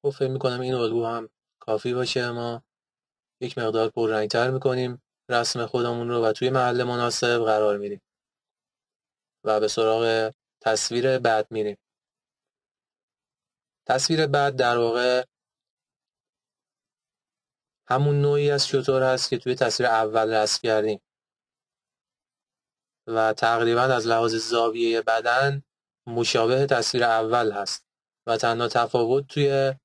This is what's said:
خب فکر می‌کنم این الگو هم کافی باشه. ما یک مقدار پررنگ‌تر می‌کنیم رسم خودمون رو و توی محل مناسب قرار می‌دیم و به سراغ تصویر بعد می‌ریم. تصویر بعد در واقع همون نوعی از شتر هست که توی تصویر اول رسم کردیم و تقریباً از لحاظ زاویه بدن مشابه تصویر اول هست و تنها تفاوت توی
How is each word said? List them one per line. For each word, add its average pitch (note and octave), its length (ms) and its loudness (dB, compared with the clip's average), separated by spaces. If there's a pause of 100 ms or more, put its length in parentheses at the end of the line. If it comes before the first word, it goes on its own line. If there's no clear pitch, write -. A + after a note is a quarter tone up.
خب C#3+ 80 0
فکر C#3 180 -4
می‌کنم B2+ 320 -4
این B2+ 140 -4
الگو A#2 320 -2
هم A#2 220 -6 (320)
کافی A2+ 340 -4
باشه. B2 360 -2
ما A#2 320 -6 (760)
یک B2 180 -8
مقدار A2 300 0
پررنگ‌تر A2+ 640 0
می‌کنیم B2+ 520 -2 (260)
رسم A#2+ 380 -2
خودمون A#2+ 420 -2
رو A#2+ 160 0
و A2 80 2
توی B2 180 0
محل B2 320 0
مناسب A#2+ 560 0
قرار G#2+ 400 2
می‌دیم G2+ 240 -8 (1400)
و G#2+ 160 0
به G#2+ 80 0
سراغ A2+ 680 0 (280)
تصویر A#2+ 560 0
بعد A2+ 320 0
می‌ریم. G#2 260 -4 (2000)
تصویر D3+ 380 0
بعد C#3+ 300 0
در A#2+ 220 2
واقع B2 460 2 (2750)
همون C#3+ 340 2
نوعی C#3+ 280 2
از C#3 180 0
شتر C3 340 0
هست C3 280 0
که B2 80 -2
توی B2+ 160 -4
تصویر B2 340 0
اول A2 460 2
رسم G#2+ 280 0
کردیم G#2+ 380 0 (2000)
و A2+ 260 0
تقریباً A#2 500 2
از B2 240 0
لحاظ A#2 280 2
زاویه A2+ 680 0
بدن B2 600 0 (440)
مشابه A#2+ 600 2
تصویر A#2+ 380 0
اول A2+ 480 2
هست G2+ 340 -8 (400)
و A2+ 100 0
تنها A#2 320 0
تفاوت A#2+ 580 0
توی C#3 480 0 (100)